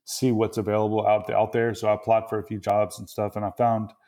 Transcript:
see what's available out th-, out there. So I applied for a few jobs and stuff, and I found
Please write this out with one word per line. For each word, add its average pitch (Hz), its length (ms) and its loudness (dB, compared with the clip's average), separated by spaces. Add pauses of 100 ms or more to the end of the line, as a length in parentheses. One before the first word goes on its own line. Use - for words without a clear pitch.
see - 260 0
what's 110 260 0
available 107 500 0
out 107 180 2
th-, 107 100 -2
out 110 160 2
there. 117 220 0
So 107 140 -6
I 104 80 4
applied 110 340 0
for 110 80 -2
a 101 80 -6
few 107 140 -8
jobs 104 400 0
and 104 100 -14
stuff, 104 260 -4
and 104 80 -6
I 101 140 -2
found 113 320 0 (180)